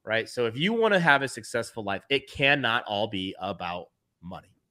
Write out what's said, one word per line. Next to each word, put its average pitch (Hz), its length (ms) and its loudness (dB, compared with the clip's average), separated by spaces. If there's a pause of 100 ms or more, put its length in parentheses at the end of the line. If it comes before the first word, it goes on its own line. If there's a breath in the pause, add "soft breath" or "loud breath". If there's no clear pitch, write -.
right? 110 240 -2
So 120 160 -2
if 113 100 -2
you 180 180 0
wanna 220 260 4
have 143 240 6
a 135 40 -2
successful 113 560 -6
life, 98 280 -4
it 139 180 0
cannot 139 560 2
all 104 220 -2
be 95 340 -6
about 90 460 -8 (340)
money. 85 280 -16 (200)